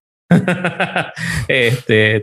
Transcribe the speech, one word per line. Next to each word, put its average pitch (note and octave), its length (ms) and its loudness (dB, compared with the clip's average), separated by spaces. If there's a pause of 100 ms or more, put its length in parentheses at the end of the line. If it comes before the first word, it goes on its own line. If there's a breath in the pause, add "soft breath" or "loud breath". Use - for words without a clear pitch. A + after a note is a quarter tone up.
(280)
<laughs> F3+ 840 -2 (340 loud breath)
Este, A2+ 760 2